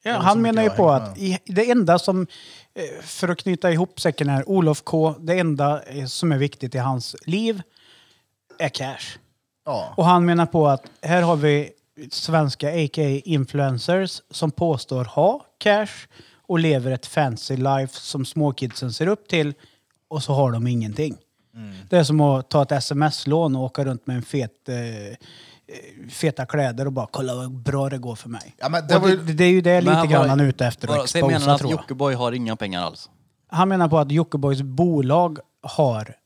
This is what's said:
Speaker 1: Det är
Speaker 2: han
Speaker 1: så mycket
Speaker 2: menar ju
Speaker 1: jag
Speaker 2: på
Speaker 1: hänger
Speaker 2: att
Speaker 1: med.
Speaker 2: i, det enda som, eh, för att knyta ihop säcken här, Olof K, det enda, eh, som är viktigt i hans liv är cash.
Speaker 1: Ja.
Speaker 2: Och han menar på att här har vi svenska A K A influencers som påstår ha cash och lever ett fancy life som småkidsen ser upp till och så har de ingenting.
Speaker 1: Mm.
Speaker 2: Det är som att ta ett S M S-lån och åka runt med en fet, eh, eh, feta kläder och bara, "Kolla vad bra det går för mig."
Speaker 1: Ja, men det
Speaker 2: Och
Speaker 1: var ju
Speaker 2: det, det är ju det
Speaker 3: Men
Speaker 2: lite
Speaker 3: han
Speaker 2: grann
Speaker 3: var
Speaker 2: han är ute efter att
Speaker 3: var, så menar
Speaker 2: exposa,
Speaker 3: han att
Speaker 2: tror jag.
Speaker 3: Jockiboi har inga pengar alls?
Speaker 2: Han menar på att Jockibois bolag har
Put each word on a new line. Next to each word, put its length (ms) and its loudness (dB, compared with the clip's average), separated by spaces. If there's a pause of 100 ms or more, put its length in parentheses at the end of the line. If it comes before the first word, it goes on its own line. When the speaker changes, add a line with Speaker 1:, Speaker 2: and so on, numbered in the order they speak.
Speaker 1:
Det 60 -4
är 60 0
Speaker 2:
han 80 0 (100)
Speaker 1:
så 60 4
mycket 40 4 (120)
Speaker 2:
menar 80 4
ju 60 4
Speaker 1:
jag 80 0
Speaker 2:
på 160 6
Speaker 1:
hänger 140 2
Speaker 2:
att 100 -12
Speaker 1:
med. 120 -4
Speaker 2:
i, 180 0
det 240 0
enda 280 6
som, 280 0 (480)
eh, 280 -10
för 260 -6
att 100 -2
knyta 340 0
ihop 280 -2
säcken 280 0
här, 200 0
Olof 360 2
K, 360 0
det 180 0
enda, 440 0
eh, 240 -10
som 260 -2
är 60 0
viktigt 360 -4
i 40 -2
hans 380 -4 (100)
liv 360 -2 (960)
är 100 -2
cash. 500 -10 (480)
Speaker 1:
Ja. 300 -6
Speaker 2:
Och 80 2
han 200 6
menar 220 2
på 220 2
att 140 0 (200)
här 200 2
har 140 4
vi 340 0 (400)
svenska 580 -2
A 260 -2
K 80 -2
A 220 0
influencers 1040 -2
som 200 -4
påstår 540 -2
ha 420 0 (120)
cash 300 2 (600)
och 100 0
lever 340 2
ett 140 -6
fancy 500 -2
life 440 -2
som 240 -6
småkidsen 680 -4
ser 140 -2
upp 220 -2
till 260 -2 (540)
och 140 -6
så 100 -2
har 200 4
de 140 -2
ingenting. 500 -4 (380)
Speaker 1:
Mm. 200 -16 (160)
Speaker 2:
Det 80 4
är 60 6
som 160 2
att 300 2
ta 120 4
ett 100 0
S 200 -2
M 100 0
S-lån 540 0
och 60 -4
åka 220 -4
runt 220 -6
med 100 -6
en 60 -6
fet, 460 -8
eh, 80 -8
eh, 400 -10 (960)
feta 360 -4
kläder 400 -4
och 60 -4
bara, 180 -6
"Kolla 240 -6
vad 180 -10
bra 360 -4
det 100 -6
går 180 -10
för 120 -18
mig." 300 -16
Speaker 1:
Ja, 100 -6
men 180 -2
det 100 4
Speaker 2:
Och 60 6
Speaker 1:
var 60 4
ju 80 4
Speaker 2:
det, 160 -4
det 120 4
är 40 6
ju 120 6
det 140 2
Speaker 3:
Men 100 4
Speaker 2:
lite 120 6
Speaker 3:
han 120 4
Speaker 2:
grann 120 6
Speaker 3:
var 80 4
Speaker 2:
han 120 4
är 40 6
ute 220 2
efter 220 -6
att 80 0
Speaker 3:
var, 100 -2
så 120 -2
menar 120 4
Speaker 2:
exposa, 160 2
Speaker 3:
han 80 6
att 60 0
Speaker 2:
tror 100 -2
jag. 100 -2
Speaker 3:
Jockiboi 340 -2
har 180 -2
inga 240 -4
pengar 260 -4
alls? 280 -10 (380)
Speaker 2:
Han 200 2
menar 200 2
på 100 4
att 140 0
Jockibois 500 0
bolag 760 0 (240)
har 520 -2 (120)